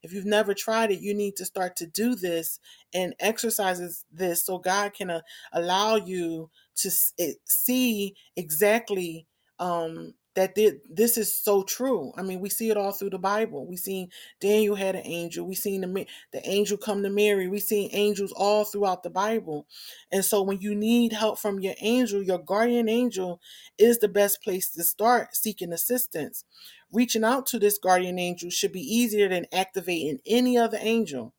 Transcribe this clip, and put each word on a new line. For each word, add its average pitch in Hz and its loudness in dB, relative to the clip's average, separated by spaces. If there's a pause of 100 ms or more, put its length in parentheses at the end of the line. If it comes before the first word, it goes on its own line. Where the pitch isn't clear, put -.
if 160 -14
you've 190 -8
never 208 2
tried 220 0
it, 185 0
you 202 -4
need 208 -2
to 180 -8
start 180 -4
to 170 -8
do 233 0
this 170 -4 (340)
and 180 -2
exercises 185 -2
this 170 -2
so 185 -4
God 196 0
can, 185 -8
uh, 170 -4 (320)
allow 185 2
you 175 -4 (280)
to - -2
s-, - 0
it, 165 -2
see 226 0 (200)
exactly, 180 0 (340)
um, 165 -6 (200)
that 185 0
thi-, 208 4 (100)
this 226 2
is 214 -2
so 196 2
true. 202 -2
I 175 -8
mean, 185 -6
we 196 -6
see 226 -2
it 208 2
all 196 0
through 196 -6
the 185 -6
Bible. 190 -2
We 180 -12
seen 190 -8 (300)
Daniel 208 4
had 190 -2
an - -8
angel. 170 -6
We 185 -8
seen 196 -4
the 185 -4
ma-, 185 -4 (260)
the - -8
angel 202 0
come 202 -2
to 196 0
Mary. 202 2
We 202 -4
seen 202 -2
angels 202 0
all 208 4
throughout 202 -2
the 175 -8
Bible. 185 -2 (440)
And 190 2
so 202 2
when 196 -2
you 208 -2
need 226 4
help 214 0
from 196 -4
your 190 -4
angel, 226 2
your 180 0
guardian 226 2
angel 202 -2 (360)
is 233 8
the 214 4
best 202 2
place 190 -2
to 165 -8
start 226 2
seeking 185 -4
assistance. 202 -4 (460)
Reaching 233 2
out 254 2
to 233 -4
this 202 4
guardian 185 4
angel 175 -4
should 196 -2
be 185 -8
easier 208 2
than 180 -2
activating 175 -2
any 247 4
other 226 2
angel 160 -2